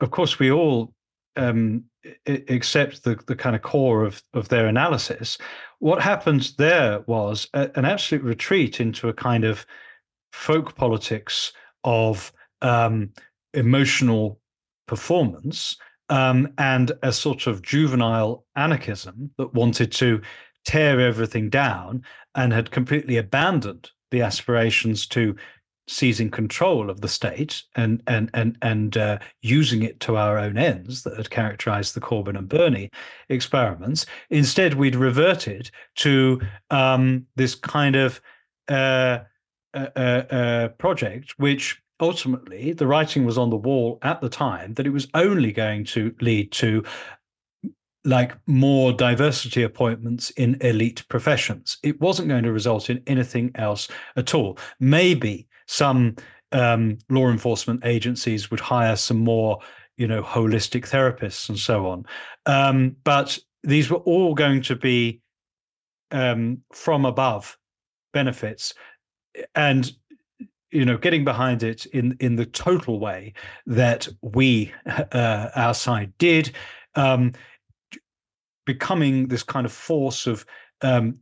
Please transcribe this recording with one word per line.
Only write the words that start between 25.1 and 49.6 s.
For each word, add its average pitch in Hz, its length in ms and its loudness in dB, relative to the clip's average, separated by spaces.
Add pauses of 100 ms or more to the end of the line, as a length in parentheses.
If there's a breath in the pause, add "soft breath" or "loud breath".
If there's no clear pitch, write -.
seizing 120 400 0
control 110 640 0
of 95 100 -12
the 104 80 -4
state - 540 -6 (140)
and, 117 320 0
and, 113 260 0
and, 113 280 -2
and, 107 340 0
uh, 104 220 0 (240 loud breath)
using 120 420 2
it - 160 -6
to 113 160 -2
our 104 200 2
own 104 220 -2
ends 120 460 -2
that - 120 -10
had 110 140 -10
characterized 107 640 -4
the 104 60 -8
Corbyn 101 360 -4
and 95 120 -10
Bernie 143 420 2 (380 loud breath)
experiments. 120 800 -2 (240 loud breath)
Instead, 151 440 4
we'd 135 220 2
reverted 131 720 2 (240 loud breath)
to, 131 460 4 (300 loud breath)
um, 131 540 2 (120)
this 127 180 0
kind 143 400 0
of, 131 260 2 (480 soft breath)
uh, 131 520 0 (540)
uh, 135 200 -6
uh, - 60 -6
uh, 123 720 0
project, 131 640 -4
which 139 440 -2 (200)
ultimately 131 720 -4
the 160 140 0
writing 147 380 2
was 117 140 0
on 120 120 2
the 113 60 0
wall 120 460 0
at 160 180 -4
the 123 80 -4
time 110 460 -6
that 135 120 -4
it 143 40 0
was 139 240 -2
only 165 380 2
going 107 320 -2
to 110 360 -4
lead 110 300 0
to, 110 320 0 (1200 loud breath)
like, 127 320 2 (100)
more 135 460 4
diversity 123 720 2